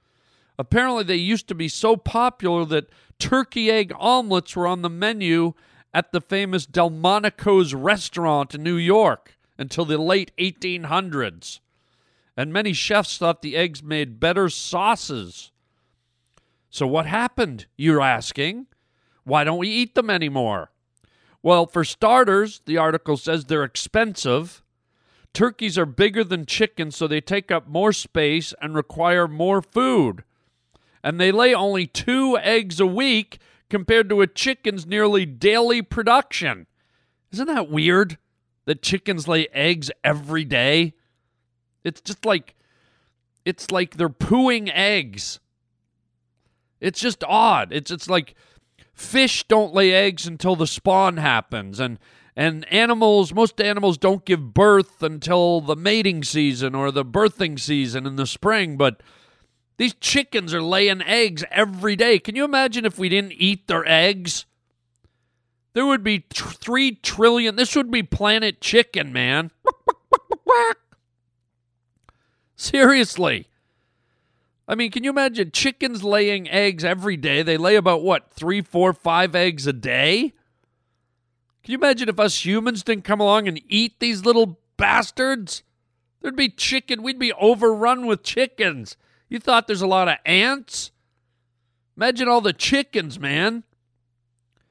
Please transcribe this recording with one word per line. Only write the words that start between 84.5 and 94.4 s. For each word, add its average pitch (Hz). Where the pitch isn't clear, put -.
bastards? 226
There'd 262
be 262
chicken. 262
We'd 262
be 247
overrun 226
with 214
chickens. 196
You 233
thought 233
there's 196
a 190
lot 185
of 151
ants? 220
Imagine 240
all 240
the 202
chickens, 202
man. 180